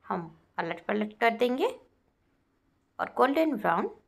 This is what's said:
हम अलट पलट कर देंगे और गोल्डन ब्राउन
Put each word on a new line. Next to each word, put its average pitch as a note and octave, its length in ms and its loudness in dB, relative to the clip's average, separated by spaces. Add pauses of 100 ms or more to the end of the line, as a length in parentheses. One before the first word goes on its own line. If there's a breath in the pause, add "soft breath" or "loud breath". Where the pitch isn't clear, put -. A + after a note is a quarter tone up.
हम F3 300 -6 (240)
अलट E3+ 280 -4
पलट G#3+ 340 -2
कर A3+ 160 4
देंगे B3+ 420 0 (1200)
और - 180 -4
गोल्डन C#4 400 2
ब्राउन G3 340 0 (180)